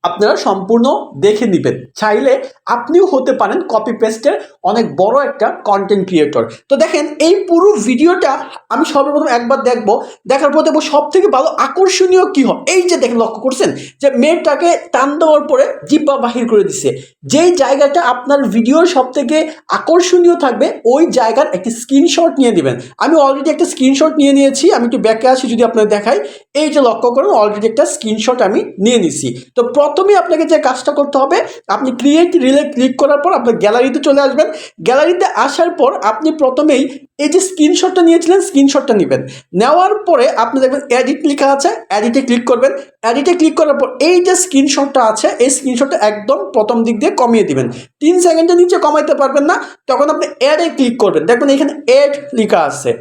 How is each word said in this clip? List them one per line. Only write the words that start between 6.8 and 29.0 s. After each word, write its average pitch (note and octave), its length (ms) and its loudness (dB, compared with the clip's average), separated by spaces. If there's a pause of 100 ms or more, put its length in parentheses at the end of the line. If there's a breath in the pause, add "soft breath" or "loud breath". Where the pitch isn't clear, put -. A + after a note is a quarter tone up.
দেখেন D#4+ 220 -2 (220)
এই F#4 80 4 (140)
পুরো E4+ 180 4 (200)
ভিডিওটা D#4 440 2 (420)
আমি C#4+ 100 0 (100)
সর্বপ্রথম C#4+ 440 0
একবার A#3+ 220 -2 (100)
দেখব, A3 200 -2 (420 loud breath)
দেখার C#4+ 220 2
পর D#4 120 2
দেখবো D4+ 160 0 (100)
সব D4 120 2 (100)
থেকে F#4+ 220 4
ভালো D4 140 0 (180)
আকর্ষণীয় F#4 580 2 (100)
কী C#4 120 2
হয়। - 120 -2 (160)
এই F4+ 140 2
যে E4+ 120 2
দেখেন A#3 220 0
লক্ষ্য - 220 -6
করছেন B3 240 -2 (320 loud breath)
যে C#4 60 2 (140)
মেয়েটাকে D#4+ 480 0 (240)
টান C4+ 160 0 (120)
দেওয়ার D4+ 280 2
পরে C4+ 160 2 (240)
জিব্বা C#4 260 2 (100)
বাহির A#3 260 -4
করে G#3 180 4
দিছে, - 200 -4 (420 loud breath)
যেই F4 200 4 (100)
জায়গাটা C#4 380 2 (140)
আপনার C#4 260 0 (160)
ভিডিওর C4 300 2 (100)
সব B3+ 100 2 (120)
থেকে C#4+ 200 -2 (400 loud breath)
আকর্ষণীয় F4 680 4
থাকবে B3+ 240 0 (260)
ওই D#4 100 4 (140)
জায়গার A3 300 2 (100)
একটি A3+ 120 -6 (120)
স্ক্রিনশট E4 580 2
নিয়ে A#3+ 180 2
নেবেন। C3+ 180 0 (280 loud breath)
আমি D4 120 2 (100)
already C#4 280 0
একটা D#4+ 180 0
স্ক্রিনশট C4+ 500 2
নিয়ে C#4 160 4
নিয়েছি, C4+ 280 2 (100)
আমি A#3+ 140 0
একটু A#3 160 -2
ব্যাকে A3 280 2
আসি C4 180 -2
যদি A#3 160 0
আপনাদের G#3+ 280 0
দেখাই। A3 220 -2 (440 loud breath)
এই D#4 120 0
যে D4+ 140 2
লক্ষ্য A#3 280 0
করেন E4+ 140 0 (120)
already G#3 300 -2
একটা D4+ 140 2 (100)
স্ক্রিনশট A3 520 -2
আমি A#3+ 120 0 (260)
নিয়ে A#3 200 2